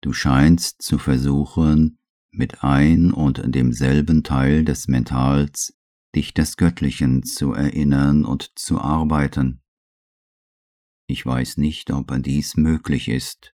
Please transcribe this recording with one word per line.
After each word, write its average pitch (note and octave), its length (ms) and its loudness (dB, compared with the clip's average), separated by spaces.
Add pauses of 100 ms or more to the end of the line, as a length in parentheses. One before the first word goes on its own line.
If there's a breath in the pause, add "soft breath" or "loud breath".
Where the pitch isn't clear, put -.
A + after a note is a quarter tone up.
Du C#2 120 -6
scheinst C#2+ 680 2
zu - 160 -2
versuchen, C#2+ 1000 0 (320)
mit - 320 -6
ein D#2 500 4
und C#2 320 0
demselben C2+ 800 2
Teil C#2+ 420 2
des C#2 220 -4
Mentals C2 920 0 (380)
dich D2 200 -4
des D#2 220 -2
Göttlichen C#2 680 0
zu - 280 -4
erinnern C#2+ 720 2
und - 320 -6
zu - 240 -4
arbeiten. C#2+ 800 -2 (1500)
Ich C2 180 -6
weiß B1+ 300 -4
nicht, D2+ 340 -4
ob C#2 220 -6 (100)
dies C#2 340 -4
möglich D#2 520 0
ist. - 480 -8